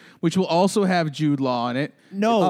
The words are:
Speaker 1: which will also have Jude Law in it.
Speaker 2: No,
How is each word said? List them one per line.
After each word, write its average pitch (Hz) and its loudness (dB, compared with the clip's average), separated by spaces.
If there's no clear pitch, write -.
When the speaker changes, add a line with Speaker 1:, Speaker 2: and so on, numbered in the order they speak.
Speaker 1:
which 170 -2
will 185 2
also 190 2
have 175 0
Jude 143 -2
Law 123 -2
in 120 -4
it. 143 -4
Speaker 2:
No, 208 0